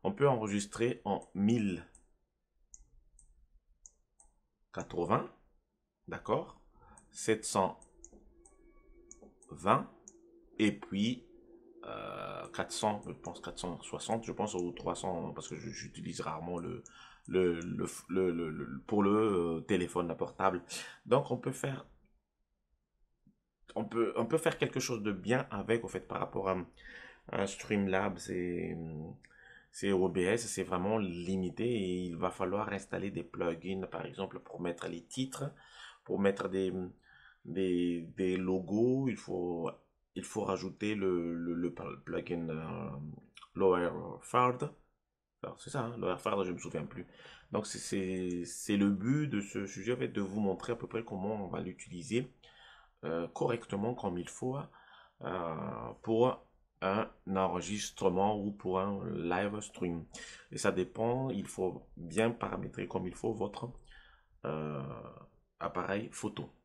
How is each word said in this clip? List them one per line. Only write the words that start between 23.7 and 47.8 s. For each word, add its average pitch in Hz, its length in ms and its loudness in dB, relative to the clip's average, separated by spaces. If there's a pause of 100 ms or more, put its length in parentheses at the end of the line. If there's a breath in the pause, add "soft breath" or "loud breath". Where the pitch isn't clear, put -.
on 110 80 0
peut, 110 320 2
on 117 100 2
peut 160 120 2
faire 156 200 2
quelque - 220 0
chose 113 240 -2
de 107 80 2
bien 104 400 2
avec, 113 320 2
au 95 60 -6
fait, - 180 -6
par - 120 -2
rapport - 280 0
à, 92 100 4 (680 loud breath)
à 98 200 0
Streamlabs 98 840 0
et, 87 460 -2
euh, 80 340 -6 (640 loud breath)
c'est 101 200 0
O 92 180 6
B 82 80 0
S, 104 300 4
c'est 95 160 -2
vraiment 92 340 2
limité 90 680 0
et 95 420 0
il 85 120 -4
va 87 140 0
falloir 98 420 -2
installer 95 380 -4
des 90 120 -4
plugins, 90 640 -2
par 87 180 -8
exemple, 92 360 -8
pour - 200 -14
mettre 87 280 -4
les 85 180 -8
titres, 135 460 -4 (520 loud breath)
pour 95 160 -2
mettre 98 300 4
des, 95 240 0 (720 loud breath)
des, 87 560 2 (160)
des 92 180 2
logos, 104 760 2
il 107 60 0
faut, 87 540 -2 (460)
il 95 80 -6
faut - 180 -4
rajouter 95 540 -2
le, 87 400 2
le, 85 180 -2
le 87 180 0
pl-, - 320 -8
plugin, 82 460 -4
euh, 80 400 -6 (640)
Lower 90 380 6 (400)
Third. 123 420 4 (720)
Alors, - 180 -10
c'est - 80 -12
ça, 135 120 -2
hein, 117 160 -4
Lower 90 200 0
Third, 101 280 2
je 90 60 -2
me 87 60 -4
souviens 80 300 -4
plus. - 180 -10 (460 loud breath)
Donc, 104 160 0
c'est, - 100 -8
c'est, 92 680 -2